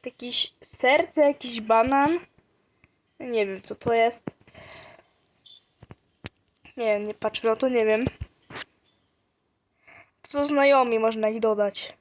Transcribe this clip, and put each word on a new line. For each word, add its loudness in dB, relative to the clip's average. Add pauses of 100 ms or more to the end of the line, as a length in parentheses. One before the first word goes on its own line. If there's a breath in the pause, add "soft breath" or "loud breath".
To -12
jakieś -4 (100)
serce, 2
jakiś 0
banan. 2 (1000)
Nie 0
wiem, -8
co 0
to -2
jest. 0 (2500 loud breath)
Nie -6
wiem, 0
nie -8
patrzę -6
na 2
to, 0
nie 2
wiem. 2 (2250 soft breath)
To -4
są 0
znajomi, 2
można 0
ich -6
dodać. -2